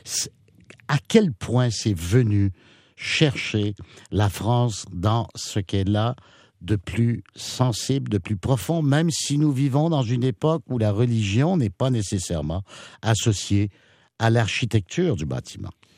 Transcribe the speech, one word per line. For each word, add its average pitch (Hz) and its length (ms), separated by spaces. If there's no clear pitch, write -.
C'est, - 280
à 143 100
quel 208 260
point 123 360
c'est 104 280
venu 101 540
chercher 107 800
la 101 180
France 117 640
dans 107 420
ce - 240
qu'elle 98 360
a 113 200
de 90 140
plus 117 480
sensible, 127 720
de 104 100
plus 101 180
profond, 151 460
même 147 260
si - 300
nous 151 120
vivons 139 380
dans 143 140
une 120 200
époque 151 460
où 127 80
la 107 140
religion 117 640
n'est 107 140
pas 131 180
nécessairement 90 760
associée 101 680
à 113 100
l'architecture 113 840
du 78 100
bâtiment. - 460